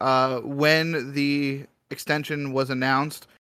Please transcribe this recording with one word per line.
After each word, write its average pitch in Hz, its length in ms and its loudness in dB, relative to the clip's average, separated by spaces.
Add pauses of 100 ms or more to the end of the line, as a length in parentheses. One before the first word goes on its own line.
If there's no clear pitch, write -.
Uh, 131 400 2
when 151 760 0
the 143 500 0 (260)
extension 147 640 -4
was 131 180 0
announced, 135 560 0 (200)